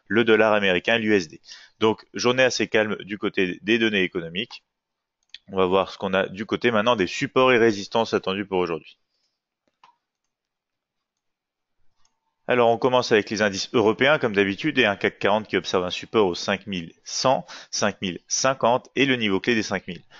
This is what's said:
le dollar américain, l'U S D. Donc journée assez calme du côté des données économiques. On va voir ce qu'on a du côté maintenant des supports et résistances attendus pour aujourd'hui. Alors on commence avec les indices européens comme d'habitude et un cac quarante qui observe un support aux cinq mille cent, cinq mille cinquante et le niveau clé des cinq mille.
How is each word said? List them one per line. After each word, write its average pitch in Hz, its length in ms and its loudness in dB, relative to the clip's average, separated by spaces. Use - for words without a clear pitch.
le 110 160 2
dollar 110 300 4
américain, 101 440 2
l'U 107 160 0
S 92 140 2
D. - 140 -20
Donc 107 320 0
journée 123 300 0
assez 120 260 0
calme 107 320 0
du 98 160 -12
côté 92 440 -2
des 107 160 2
données 107 260 0
économiques. 87 600 -8
On 98 60 -12
va 95 100 2
voir 90 280 0
ce - 40 -16
qu'on 98 160 -6
a 95 140 0
du 98 180 -12
côté 113 260 -2
maintenant 113 260 0
des 90 100 0
supports 131 460 0
et 120 40 4
résistances 110 560 0
attendus 98 300 -4
pour 95 140 -4
aujourd'hui. 85 400 -6
Alors 120 200 4
on 117 80 2
commence 123 360 2
avec 104 160 4
les 104 120 -2
indices 98 300 -2
européens 123 480 2
comme 113 160 -4
d'habitude 101 420 0
et 127 60 4
un 101 140 2
cac - 220 -2
quarante 104 280 0
qui - 80 -2
observe 90 300 0
un 90 40 -6
support - 380 0
aux 87 80 -2
cinq 98 320 -6
mille 90 240 -10
cent, - 400 -2
cinq - 300 -4
mille 90 260 -6
cinquante 127 720 0
et 127 80 2
le 135 100 0
niveau 104 240 0
clé 120 160 0
des 107 80 0
cinq 95 240 -6
mille. 85 160 -14